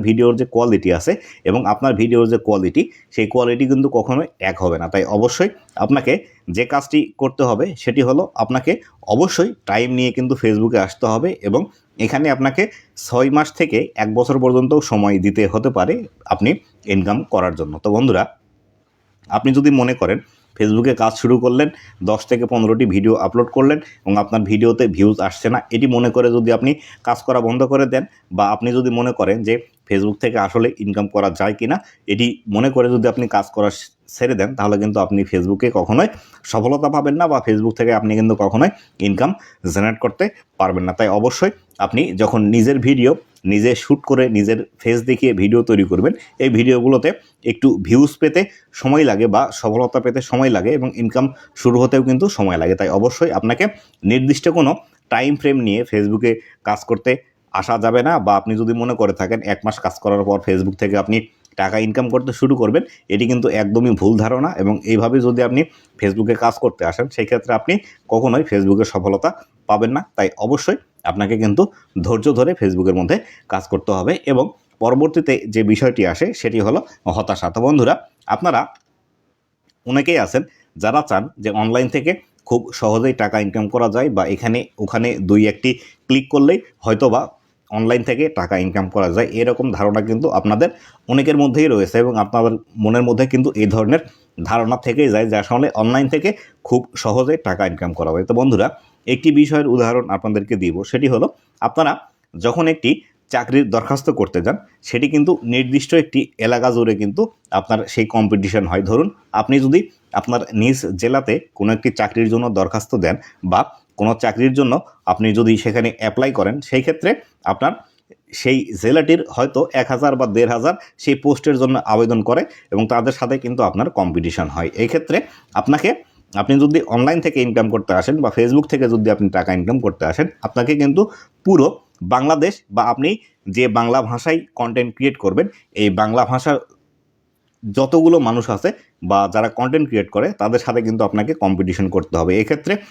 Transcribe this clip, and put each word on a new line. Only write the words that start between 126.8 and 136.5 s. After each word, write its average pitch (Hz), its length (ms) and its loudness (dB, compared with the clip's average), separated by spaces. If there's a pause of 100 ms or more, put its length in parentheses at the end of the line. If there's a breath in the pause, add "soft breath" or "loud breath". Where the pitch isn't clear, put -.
অনলাইন 131 340 0
থেকে - 200 -2
ইনকাম 113 280 0
করতে 104 240 -2
আসেন 92 280 0
বা 120 140 0
Facebook 127 360 2
থেকে 135 220 0
যদি 110 160 2
আপনি 101 200 2
টাকা 90 240 -2
ইনকাম 92 260 -2
করতে 95 260 -4
আসেন, 147 220 -2 (200)
আপনাকে 123 340 -2
কিন্তু 143 200 2 (420 loud breath)
পুরো 170 240 4 (460)
বাংলাদেশ 147 400 0 (220)
বা 117 160 2
আপনি 135 180 -2 (460 soft breath)
যে 123 100 2 (120)
বাংলা 117 240 0
ভাষায় 120 380 -2 (160)
কনটেন্ট 117 380 -4
ক্রিয়েট 135 240 -2
করবেন, 101 280 0 (300 soft breath)
এই 104 140 2 (100)
বাংলা 110 260 2
ভাষার 131 320 -2 (1080)